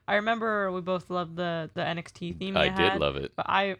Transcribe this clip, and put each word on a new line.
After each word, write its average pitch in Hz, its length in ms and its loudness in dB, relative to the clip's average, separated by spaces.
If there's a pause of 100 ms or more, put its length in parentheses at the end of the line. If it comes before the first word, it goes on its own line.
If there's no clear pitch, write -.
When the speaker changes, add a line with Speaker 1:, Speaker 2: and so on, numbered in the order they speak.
Speaker 1:
I 196 100 2
remember 214 560 2
we 185 80 -4
both 180 300 -4
loved 175 260 -4
the, 165 380 -2
the 175 120 -2
N 165 120 -2
X - 140 -12
T 175 200 -8
theme 185 240 -4
Speaker 2:
I 73 120 6
Speaker 1:
they - 80 0
Speaker 2:
did - 160 4
Speaker 1:
had, 196 80 2
Speaker 2:
love 71 160 2
it. 67 200 -4
Speaker 1:
but - 120 -2
I, 196 320 2